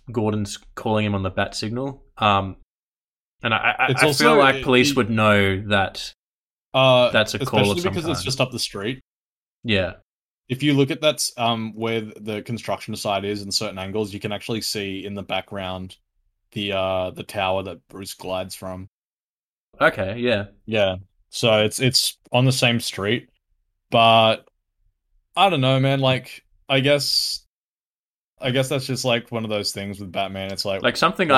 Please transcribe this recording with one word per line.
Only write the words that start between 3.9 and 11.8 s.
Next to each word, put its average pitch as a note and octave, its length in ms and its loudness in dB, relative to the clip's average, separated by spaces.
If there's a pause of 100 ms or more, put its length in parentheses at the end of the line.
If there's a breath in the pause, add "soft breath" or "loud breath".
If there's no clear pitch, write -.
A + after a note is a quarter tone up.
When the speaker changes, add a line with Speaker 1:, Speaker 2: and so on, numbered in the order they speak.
Speaker 2:
It's C3 100 0
Speaker 1:
I C3+ 60 6
Speaker 2:
also, C#3+ 160 2
Speaker 1:
feel D3+ 140 6
like C3+ 180 6
Speaker 2:
it, C3 80 -6
Speaker 1:
police C3 280 6
Speaker 2:
it C3 60 -2
Speaker 1:
would A2 140 2
know G2+ 560 4
that - 460 -2 (600)
Speaker 2:
Uh, B2+ 380 6
Speaker 1:
that's A2 240 2
a G#2 40 -6
call B2+ 200 0
of - 80 4
Speaker 2:
especially F3 160 0
Speaker 1:
some F#3+ 100 0
Speaker 2:
because E3+ 140 -4
it's D#3 120 -2
Speaker 1:
kind. G2 60 -8
Speaker 2:
just C3 160 -2
up B2+ 100 0
the A#2+ 80 -8
street. A2 420 -6 (640)
Speaker 1:
Yeah. F#2+ 340 -2 (520)
Speaker 2:
If B2+ 140 -4
you D3 100 4
look C#3 180 4
at D#3 100 -6
that, D3+ 360 0
um, A2+ 380 -2
where A2+ 260 -2